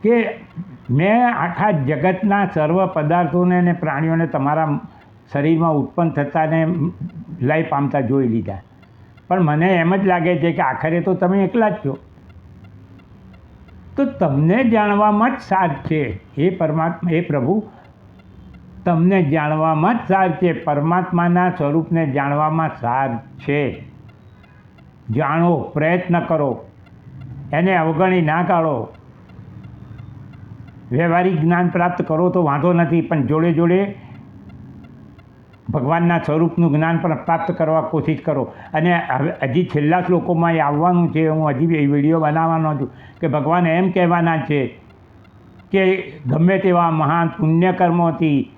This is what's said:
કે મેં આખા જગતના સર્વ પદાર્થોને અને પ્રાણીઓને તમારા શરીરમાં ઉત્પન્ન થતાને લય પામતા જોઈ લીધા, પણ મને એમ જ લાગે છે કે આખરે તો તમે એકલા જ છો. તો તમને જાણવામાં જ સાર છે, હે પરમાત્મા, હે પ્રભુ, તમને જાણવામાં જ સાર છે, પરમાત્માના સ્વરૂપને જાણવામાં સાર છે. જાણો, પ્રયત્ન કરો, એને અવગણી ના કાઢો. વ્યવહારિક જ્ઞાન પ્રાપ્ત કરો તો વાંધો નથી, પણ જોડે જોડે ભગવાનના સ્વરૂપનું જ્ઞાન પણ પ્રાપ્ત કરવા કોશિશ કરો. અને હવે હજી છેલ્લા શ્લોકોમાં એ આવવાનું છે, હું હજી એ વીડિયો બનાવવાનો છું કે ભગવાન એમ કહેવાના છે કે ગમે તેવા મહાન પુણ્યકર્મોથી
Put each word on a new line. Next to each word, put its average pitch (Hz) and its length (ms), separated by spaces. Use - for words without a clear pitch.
કે 226 320
મેં 214 460
આખા 175 360
જગતના 185 760
સર્વ 170 400
પદાર્થોને 175 720
અને 175 160
પ્રાણીઓને 160 540
તમારા 151 520
શરીરમાં 160 400
ઉત્પન્ન 151 360
થતાને 160 580
લય 151 220
પામતા 143 380
જોઈ 131 260
લીધા, 107 300
પણ 180 160
મને 151 240
એમ 180 280
જ 196 100
લાગે 175 320
છે 165 140
કે 170 100
આખરે 160 400
તો 185 120
તમે 190 300
એકલા 214 260
જ - 40
છો. 139 120
તો 277 100
તમને 165 640
જાણવામાં 208 680
જ - 40
સાર 185 340
છે, 139 420
હે 160 120
પરમાત્મા, 170 640
હે 160 100
પ્રભુ, 160 420
તમને 180 380
જાણવામાં 156 720
જ 233 120
સાર 185 240
છે, 170 220
પરમાત્માના 175 960
સ્વરૂપને 160 640
જાણવામાં 151 580
સાર 120 380
છે. 139 680
જાણો, 156 440
પ્રયત્ન 170 600
કરો, 147 460
એને 180 220
અવગણી 170 460
ના 160 220
કાઢો. 160 440
વ્યવહારિક 170 500
જ્ઞાન 175 260
પ્રાપ્ત 175 340
કરો 165 280
તો 180 140
વાંધો 151 300
નથી, 170 280
પણ 151 240
જોડે 160 280
જોડે 180 420
ભગવાનના 165 500
સ્વરૂપનું 165 560
જ્ઞાન 160 220
પણ 160 180
પ્રાપ્ત 165 360
કરવા 160 300
કોશિશ 151 400
કરો. 139 320
અને 165 360
હવે 139 240
હજી 139 220
છેલ્લા 151 360
શ્લોકોમાં 170 520
એ 160 60
આવવાનું 156 520
છે, 160 160
હું 156 220
હજી 139 160
એ 156 200
વીડિયો 147 340
બનાવવાનો 160 560
છું 131 140
કે 165 60
ભગવાન 156 400
એમ 180 240
કહેવાના 170 460
છે 143 420
કે 190 420
ગમે 165 300
તેવા 175 340
મહાન 160 360
પુણ્યકર્મોથી 165 1300